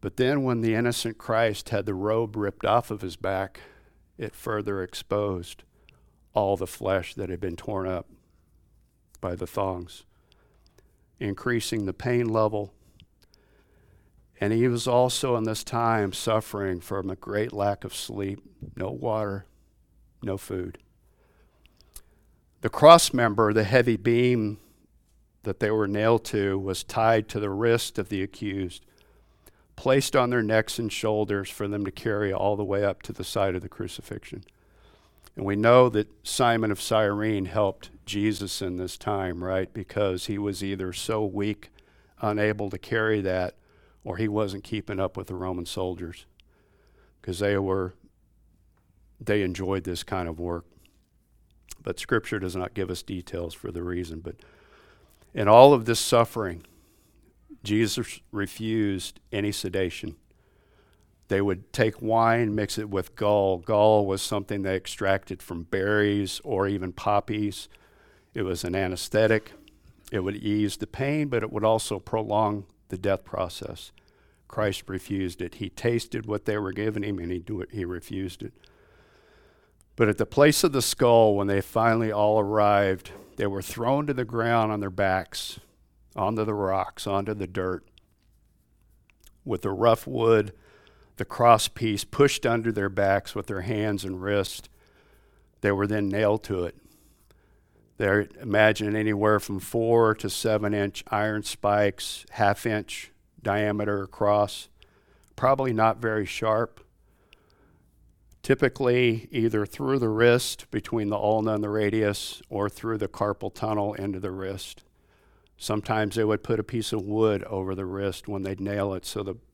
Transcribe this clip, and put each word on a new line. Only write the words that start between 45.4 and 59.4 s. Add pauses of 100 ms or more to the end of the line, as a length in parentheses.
soldiers, (960)
'cause
they
were, (1200)
they
enjoyed
this
kind
of
work. (1160)
But
Scripture
does
not
give
us
details
for
the
reason.
But (960)
in
all
of
this
suffering, (960)
Jesus (120)
refused (100)
any